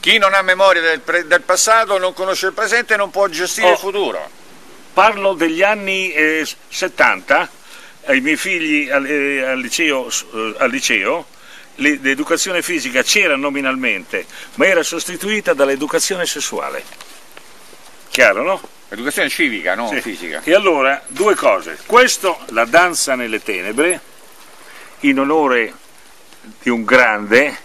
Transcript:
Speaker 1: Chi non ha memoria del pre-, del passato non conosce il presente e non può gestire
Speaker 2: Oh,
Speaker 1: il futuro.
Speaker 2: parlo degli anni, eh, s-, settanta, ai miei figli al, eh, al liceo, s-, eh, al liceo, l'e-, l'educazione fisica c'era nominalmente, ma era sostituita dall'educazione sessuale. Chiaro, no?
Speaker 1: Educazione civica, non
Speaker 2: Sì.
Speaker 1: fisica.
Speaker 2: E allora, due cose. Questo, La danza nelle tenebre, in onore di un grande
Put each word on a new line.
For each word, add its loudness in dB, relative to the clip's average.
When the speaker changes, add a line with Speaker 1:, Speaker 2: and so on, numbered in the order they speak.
Speaker 1:
Chi 4
non 4
ha 4
memoria 4
del 0
pre-, -2
del 4
passato 2
non -2
conosce -2
il -2
presente 0
e 0
non -2
può 0
gestire -2
Speaker 2:
Oh, 6
Speaker 1:
il 4
futuro. -4
Speaker 2:
parlo 2
degli 0
anni, -2
eh, 2
s-, -10
settanta, 0
ai 0
miei -2
figli -2
al, 0
eh, -2
al -2
liceo, -2
s-, -6
eh, -6
al 0
liceo, -2
l'e-, 0
l'educazione -2
fisica -2
c'era 2
nominalmente, -4
ma 2
era 2
sostituita -4
dall'educazione -2
sessuale. -8
Chiaro, 4
no? -2
Speaker 1:
Educazione -4
civica, -2
non -6
Speaker 2:
Sì. -4
Speaker 1:
fisica. -10
Speaker 2:
E 2
allora, 2
due 0
cose. 0
Questo, 2
La 0
danza 2
nelle -6
tenebre, -2
in 2
onore 0
di -2
un -2
grande 4